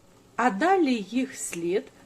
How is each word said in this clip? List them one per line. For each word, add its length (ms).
А 140
далі 600
їх 260
слід 480